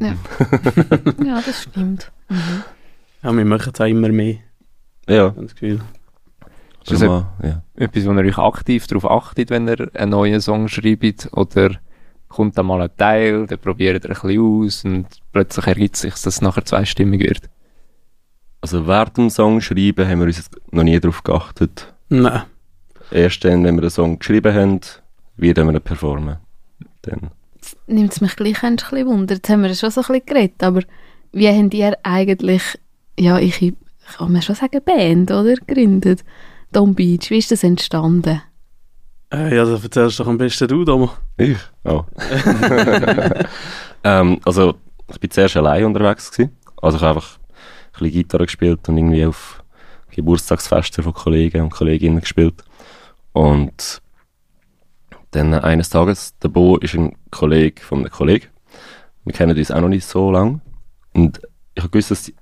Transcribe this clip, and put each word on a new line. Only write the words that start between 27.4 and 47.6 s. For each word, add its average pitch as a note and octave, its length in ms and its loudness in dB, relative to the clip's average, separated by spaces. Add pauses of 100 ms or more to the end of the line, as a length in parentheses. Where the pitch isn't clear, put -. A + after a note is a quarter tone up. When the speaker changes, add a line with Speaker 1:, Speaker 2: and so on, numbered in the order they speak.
Speaker 1:
Jetzt - 220 -20 (100)
nimmt's G#3+ 340 0
mich G3 140 -2
gleich G#3+ 260 -4
ein A#3+ 140 0
bisschen C4 320 -4
Wunder. G3+ 260 0
Jetzt F#3+ 160 -4
haben G#3 140 4
wir F#3 100 0
schon A3 160 -4
so B3+ 120 -2
ein B3 60 -4
bisschen C4 200 0
geredet, A#3 360 0
aber F#3 180 2 (500)
wie G#3 180 2
habt G#3 240 4
ihr G#3 300 0
eigentlich, F#3 580 0 (560)
ja, F3+ 220 4
ich, F3+ 340 0 (440)
kann E3+ 140 -4
man F3 120 2
schon G3+ 100 -4
sagen, C4+ 320 -2
Band, F3+ 460 2
oder? G#3 240 2
Gegründet? G3+ 680 2 (480)
Don G3+ 220 4
Beach, F3 360 0
wie A3 80 2
ist - 140 0
das G#3+ 120 2
entstanden? E3 800 0 (880)
Speaker 2:
Äh, D3 240 -2
ja, A#2 60 4
also A#2 200 2
erzählst A#2 380 0
doch A#2 80 -4
am A#2 100 0
besten B2 300 -2
du, D3+ 160 0
Domo. C3 260 2 (280)
Speaker 3:
Ich? B2 180 2 (300)
Oh. D2+ 180 0 (140)
<laughs> G#3+ 800 0 (1080)
Ähm, F#2 420 4
also, F2+ 300 4 (340)
ich - 100 -18
bin - 120 -6
zuerst G2 260 2
allein D#2 280 2
unterwegs G#2 460 0
gewesen. - 240 0 (260)
Also D#2+ 160 2
ich D#2+ 60 0
habe D#2 160 2
einfach - 180 -14
ein - 560 -20